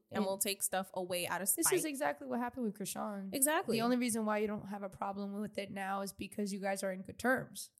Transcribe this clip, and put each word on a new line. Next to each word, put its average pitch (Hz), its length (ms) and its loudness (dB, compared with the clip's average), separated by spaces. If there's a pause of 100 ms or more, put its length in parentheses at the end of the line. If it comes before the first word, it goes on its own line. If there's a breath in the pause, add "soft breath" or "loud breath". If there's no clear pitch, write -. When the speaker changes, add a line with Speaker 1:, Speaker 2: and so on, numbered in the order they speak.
(120)
Speaker 1:
And - 0 -
Speaker 2:
And - 140 2
Speaker 1:
will 190 120 2
take 196 240 0
stuff 190 320 0
away 180 320 -2
out 175 160 -2
of 202 140 4
Speaker 2:
this 330 100 4
Speaker 1:
spite. 349 140 6
Speaker 2:
is 285 60 0
exactly 294 420 -2
what 247 100 0
happened 240 300 -2
with 190 100 -2
Krishan. 196 560 -4
Speaker 1:
Exactly. 294 440 4
Speaker 2:
The 226 40 2
only 240 160 4
reason 226 300 0
why 214 100 2
you 214 80 2
don't 208 240 -4
have 202 140 -6
a 196 60 -6
problem 202 520 -4
with 208 160 -8
it 196 140 -4
now 196 300 -2
is 196 120 -6
because 202 400 -4
you 202 60 -2
guys 196 240 0
are 190 80 2
in 185 100 -6
good - 160 -12
terms. - 640 0